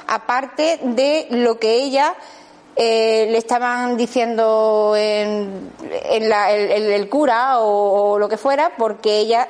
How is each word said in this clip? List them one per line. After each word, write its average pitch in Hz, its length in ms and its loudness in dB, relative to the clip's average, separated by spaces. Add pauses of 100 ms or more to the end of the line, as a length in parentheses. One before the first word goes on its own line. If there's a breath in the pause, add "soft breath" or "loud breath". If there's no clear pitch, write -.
aparte 262 760 -2
de 277 480 0
lo 240 300 0
que 220 160 2
ella, 277 380 0 (600 loud breath)
eh, 226 560 2
le 226 80 2
estaban 247 580 -2
diciendo 220 1000 2
en, 208 760 -2 (340)
en 220 240 0
la, 208 220 2
el, 208 200 0
el, 214 200 0
el 202 180 -2
cura 254 500 2
o, 202 520 2
o 202 80 0
lo 208 100 0
que 220 80 -4
fuera, 277 400 0
porque 214 400 0
ella 226 320 0